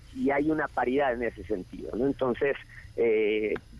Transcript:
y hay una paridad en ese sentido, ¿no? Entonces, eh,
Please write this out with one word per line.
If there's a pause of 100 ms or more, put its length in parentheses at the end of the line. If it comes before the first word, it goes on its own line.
(160)
y
hay
una
paridad
en
ese
sentido,
¿no?
Entonces, (400)
eh, (280)